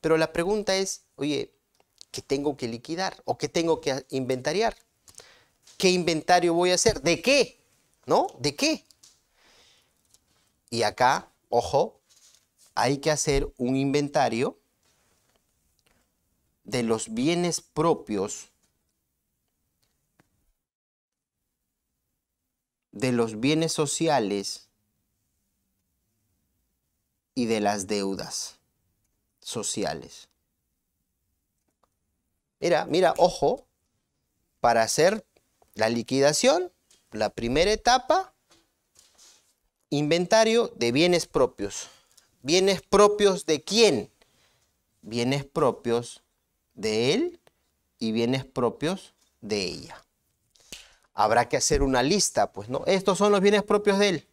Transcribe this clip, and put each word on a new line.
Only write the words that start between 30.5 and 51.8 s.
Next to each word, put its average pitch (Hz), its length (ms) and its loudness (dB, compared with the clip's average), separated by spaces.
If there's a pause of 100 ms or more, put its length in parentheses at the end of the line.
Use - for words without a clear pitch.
Mira, 165 240 0
mira, 165 320 2
ojo, 170 500 0 (960)
para 113 220 4
hacer 180 440 0 (480)
la 107 140 0
liquidación, 143 840 0 (400)
la 107 180 -2
primera 143 420 0
etapa 254 600 0 (1600)
inventario 180 840 2
de 117 160 0
bienes 165 340 2
propios. 120 640 -2 (540)
¿Bienes 185 400 2
propios 202 640 4
de 151 160 0
quién? 190 480 2 (880)
Bienes 123 460 -4
propios 120 760 -2 (520)
de 220 400 0
él 349 260 -4 (580)
y 113 140 -4
bienes 123 320 0
propios 139 720 -4 (260)
de 104 240 -4
ella. 80 400 -12 (1120)
Habrá 113 340 2
que 147 80 -4
hacer 139 260 0